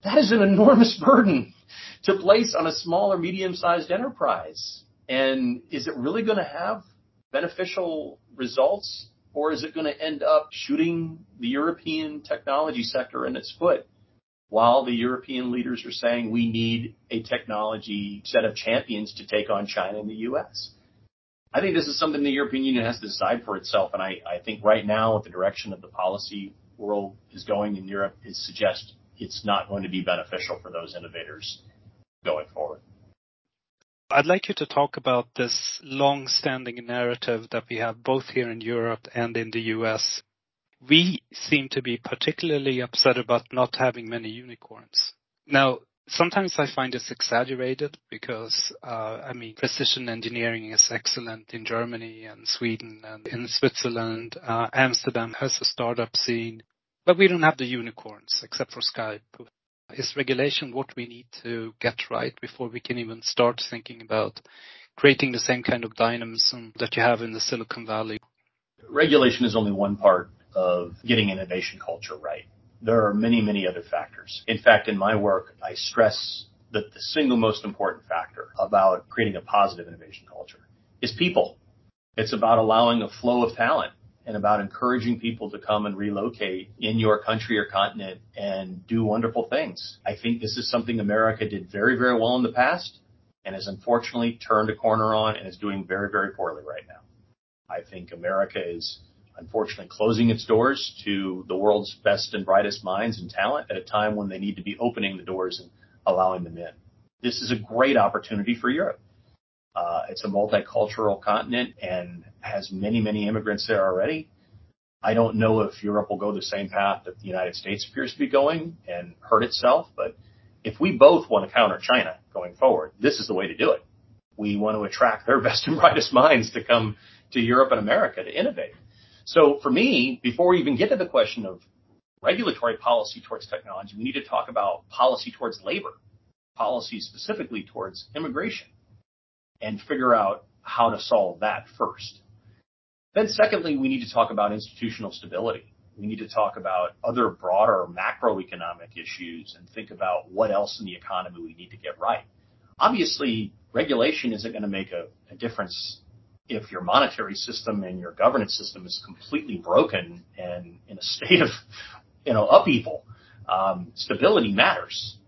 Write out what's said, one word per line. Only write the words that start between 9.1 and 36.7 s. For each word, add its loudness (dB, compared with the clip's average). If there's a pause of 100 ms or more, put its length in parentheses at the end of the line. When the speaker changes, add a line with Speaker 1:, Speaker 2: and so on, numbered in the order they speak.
Speaker 1:
or 0
is -4
it -10
gonna -2
end -6
up 4
shooting -2 (140)
the -4
European -4
technology -2
sector -4
in -4
its -10
foot 0 (640)
while 6
the -2
European -2
leaders -4
are -12
saying, -2
"We 2
need -2 (160)
a -2
technology -4
set 2
of 0
champions -2
to -16
take 0
on -2
China -4
and -8
the -10
U -4
S"? -12 (840)
I 2
think 0
this 2
is -6
something 0
the 2
European 0
Union 2
has -4
to -12
decide 0
for -4
itself. 0
And -4
I, -6
I -6
think -10
right 4
now, 2
with -2
the -18
direction -4
of -16
the -20
policy -6 (240)
world -4 (160)
is -16
going -2
in -12
Europe, -4
it -16
suggests -4 (240)
it's -12
not 0
going -6
to -8
be -4
beneficial -4
for -16
those -10
innovators -14 (640)
going -2
forward. -8 (1300)
Speaker 2:
I'd 4
like 0
you -4
to -4
talk -2
about 0
this -4
long-standing -2